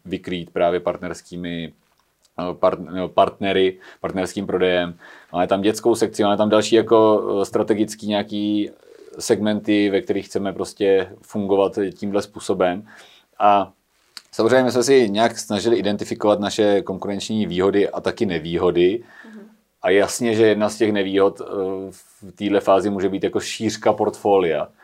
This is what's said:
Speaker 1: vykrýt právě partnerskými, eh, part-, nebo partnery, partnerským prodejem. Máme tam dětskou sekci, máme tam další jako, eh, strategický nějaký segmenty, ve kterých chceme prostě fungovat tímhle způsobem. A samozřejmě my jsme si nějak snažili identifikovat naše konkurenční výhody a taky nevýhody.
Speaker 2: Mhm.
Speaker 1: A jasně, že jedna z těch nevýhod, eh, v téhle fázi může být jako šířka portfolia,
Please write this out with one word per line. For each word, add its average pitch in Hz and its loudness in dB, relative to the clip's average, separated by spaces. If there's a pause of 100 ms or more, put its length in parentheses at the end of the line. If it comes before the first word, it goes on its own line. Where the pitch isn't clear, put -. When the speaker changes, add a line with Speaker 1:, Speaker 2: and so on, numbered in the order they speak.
Speaker 1:
vykrýt 90 -10
právě 87 0
partnerskými, 85 -8 (680)
eh, 90 -6
part-, 85 -2
nebo 90 -6
partnery, 95 0 (220)
partnerským 92 -6
prodejem. 90 0 (380)
Máme 87 0
tam 98 0
dětskou 107 2
sekci, 110 -2
máme 101 2
tam 107 2
další 107 4
jako, 110 6 (200)
eh, - 0
strategický 104 -2
nějaký 104 -2 (480)
segmenty, 104 0
ve 98 2
kterých 98 -4
chceme 98 -6
prostě 95 0 (140)
fungovat 98 0 (160)
tímhle 101 -4
způsobem. 95 -4 (520)
A 101 2 (600)
samozřejmě 117 4
my 123 0
jsme 123 0
si 127 4
nějak 110 0
snažili 107 -2
identifikovat 101 0
naše 101 2
konkurenční 98 -6
výhody 95 2
a - -8
taky - -2
nevýhody. 87 0 (320)
Speaker 2:
Mhm. 214 -20 (420)
Speaker 1:
A 92 -2
jasně, 101 0
že 110 4
jedna 104 2
z 104 -8
těch 107 2
nevýhod, 98 0
eh, - -12 (460)
v - -20
téhle 101 0
fázi 98 2
může 98 -2
být 95 -4
jako 98 -2
šířka 107 -2
portfolia, 95 0 (160)